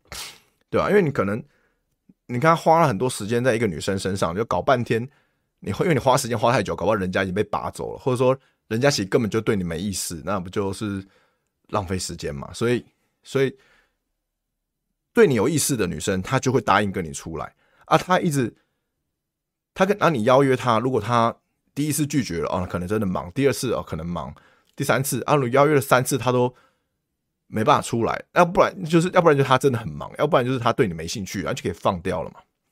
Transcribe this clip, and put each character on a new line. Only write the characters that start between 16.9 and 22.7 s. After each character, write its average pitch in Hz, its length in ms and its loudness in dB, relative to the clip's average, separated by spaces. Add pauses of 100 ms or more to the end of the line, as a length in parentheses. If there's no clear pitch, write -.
跟 92 120 -6
你 76 80 -10
出 78 260 -10
来 - 180 -10 (300)
啊。 156 120 2
她 180 220 0
一 180 100 0
直， 131 240 -2 (1200)
她 190 120 2
跟， 202 180 0
啊， 160 60 4
你 120 160 0
邀 131 180 6
约 131 140 2
她， 117 200 2
如 123 140 0
果 123 80 0
她 117 340 0 (400)
第 147 140 -2
一 151 40 -2
次 143 140 0
拒 143 160 -2
绝 82 200 -4
了， 71 80 -4
哦， 92 200 -2
可 101 80 -6